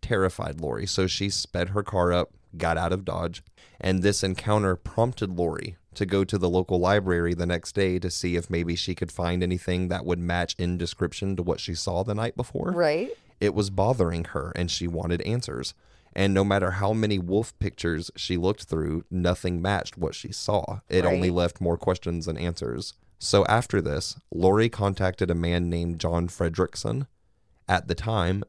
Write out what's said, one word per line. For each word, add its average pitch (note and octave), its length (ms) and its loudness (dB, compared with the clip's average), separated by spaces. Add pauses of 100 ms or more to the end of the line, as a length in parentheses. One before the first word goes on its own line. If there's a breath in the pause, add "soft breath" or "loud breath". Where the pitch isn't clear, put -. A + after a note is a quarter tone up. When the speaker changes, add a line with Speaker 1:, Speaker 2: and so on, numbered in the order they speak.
Speaker 1:
terrified F#2 600 0
Lori, D2 240 -4
so F#2+ 220 2
she G2+ 240 -2
sped F2+ 380 -2
her G2+ 140 -2
car F2 300 2
up, F2 200 0 (220)
got E2 220 0
out E2+ 160 0
of F#2+ 100 -2
Dodge, F2 400 -6 (380 soft breath)
and F#2 220 2
this G2+ 200 2
encounter G2 520 2
prompted A2+ 600 -2
Lori E2+ 420 -2 (180)
to G#2 100 -2
go G2 200 2
to G#2 120 0
the F2+ 120 2
local F#2 280 2
library F2+ 560 2
the F2 120 -2
next F2 280 -2
day F#2 260 2
to F2 120 -4
see F2 240 -2
if E2+ 140 -2
maybe E2+ 260 -2
she F2+ 180 -4
could E2+ 200 -6
find F2 280 -2
anything F2+ 460 0
that F2 180 -4
would F2 140 0
match F2 400 -2
in F2+ 180 0
description F2 600 -4
to F2 60 -2
what F2 180 -2
she - 120 -6
saw F2 300 -2
the G#2+ 100 -4
night A2 220 -4
before. - 360 -4
Speaker 2:
Right. F3 400 0 (280 soft breath)
Speaker 1:
It - 160 2
was G2+ 140 0
bothering F#2+ 560 2
her, D2 320 -6
and F2 120 0
she F2 200 -4
wanted E2+ 320 -2
answers. F#2 520 -4 (400 soft breath)
And G2 200 2
no G2 100 6
matter G2 280 2
how G2 200 0
many A2 260 2
wolf F#2 420 0
pictures E2+ 580 -2
she - 180 -2
looked F2+ 300 0
through, D#2 440 -2
nothing F2+ 520 0
matched F#2+ 360 -2
what - 180 -2
she - 180 -12
saw. G2 460 -2 (100)
It F2+ 160 4
only F2+ 240 4
Speaker 2:
Right. F2 80 2
Speaker 1:
left F2 240 2
more E2+ 160 2
questions F2 480 -2
than E2 120 -4
answers. D2+ 560 -4 (240)
So - 280 4
after G#2+ 360 2
this, D2 360 -2 (160)
Lori G2 340 6
contacted F#2+ 640 0
a E2+ 40 2
man F2 340 2
named E2+ 300 -2
John E2+ 280 0
Fredrickson. F#2 800 -2 (640)
At F#2 180 2
the E2 80 0
time, G2+ 540 0